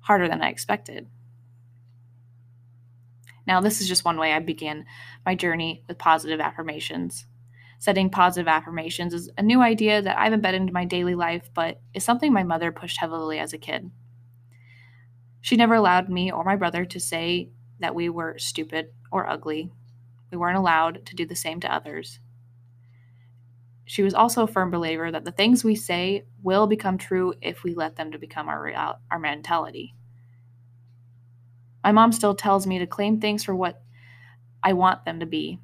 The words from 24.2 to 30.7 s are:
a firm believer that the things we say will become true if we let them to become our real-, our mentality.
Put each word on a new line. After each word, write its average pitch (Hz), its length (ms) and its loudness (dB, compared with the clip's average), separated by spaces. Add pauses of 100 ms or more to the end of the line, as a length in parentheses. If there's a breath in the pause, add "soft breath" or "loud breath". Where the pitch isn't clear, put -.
a 220 40 2
firm 185 240 0
believer 165 400 -2
that 160 140 -8
the 175 80 -12
things 240 320 4
we 220 100 4
say 190 520 -2 (160)
will 196 240 4
become 202 320 0
true 185 420 -2
if - 240 -10
we 175 100 -4
let 160 220 -6
them 156 160 -8
to 156 60 -12
become 151 280 -10
our 151 160 -6
real-, 151 380 -6 (100)
our 170 80 -4
mentality. 151 760 -6 (1900 soft breath)